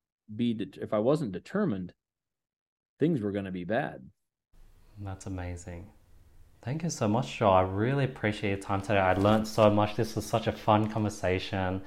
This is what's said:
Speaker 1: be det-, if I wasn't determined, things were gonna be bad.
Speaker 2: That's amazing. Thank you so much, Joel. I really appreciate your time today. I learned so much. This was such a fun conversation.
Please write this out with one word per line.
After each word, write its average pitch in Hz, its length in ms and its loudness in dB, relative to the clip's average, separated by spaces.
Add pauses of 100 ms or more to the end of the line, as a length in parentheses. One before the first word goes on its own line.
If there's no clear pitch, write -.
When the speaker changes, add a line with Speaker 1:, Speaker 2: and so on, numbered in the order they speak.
(340)
Speaker 1:
be 117 200 -2
det-, 101 240 -8
if 110 160 -6
I 107 60 2
wasn't 127 340 0
determined, 98 600 -4 (1040)
things 156 200 2
were 101 140 -4
gonna 98 180 -4
be 90 140 -8
bad. 113 440 -4 (920)
Speaker 2:
That's 95 240 -12
amazing. 90 680 -10 (680)
Thank 156 220 -6
you 170 60 -4
so 113 200 -2
much, 120 280 -2
Joel. 107 140 6
I 92 120 8
really 113 420 0
appreciate 107 460 -2
your 98 80 -2
time 98 220 -4
today. 101 180 2
I 92 160 4
learned 107 300 4
so 107 240 6
much. 104 280 2
This 113 180 -2
was 104 100 -2
such 113 220 -2
a 107 60 0
fun 107 360 2
conversation. 95 960 -2